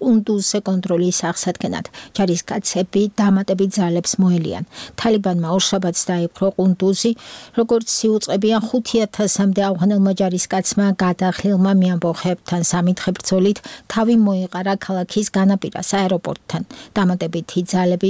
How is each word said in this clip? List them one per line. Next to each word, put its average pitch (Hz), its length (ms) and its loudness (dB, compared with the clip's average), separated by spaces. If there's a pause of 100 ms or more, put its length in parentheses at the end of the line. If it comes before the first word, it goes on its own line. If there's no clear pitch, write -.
ყუნდუზზე 208 640 2
კონტროლის 180 540 0 (100)
აღსადგენად. - 560 -4 (320)
ჯარისკაცები 196 840 -2 (200)
დამატებით 196 560 2
ძალებს 175 400 0
მოელიან. 180 480 0 (320)
თალიბანმა 196 600 0
ორშაბათს 185 520 0
დაიპყრო 175 380 -2 (100)
ყუნდუზი, 190 540 2 (420)
როგორც 233 320 2
იუწყებიან 214 800 0
ხუთი 226 400 -2
ათასამდე 202 640 0
ავღანელმა 196 420 2 (100)
ჯარისკაცმა 190 640 0 (120)
გადახილმა 190 720 2 (100)
მიამბოხეებთან 175 800 -2 (100)
სამი 180 260 2
დღე - 160 -2
ბრძოლით 190 440 0 (360)
თავი 226 220 2 (100)
მოეყარა 185 560 -2
ქალაქის 190 460 -2 (100)
განაპირას 196 520 0 (120)
აეროპორტთან. 175 600 -2 (360)
დამატებითი 180 640 -2
ძალები 180 480 0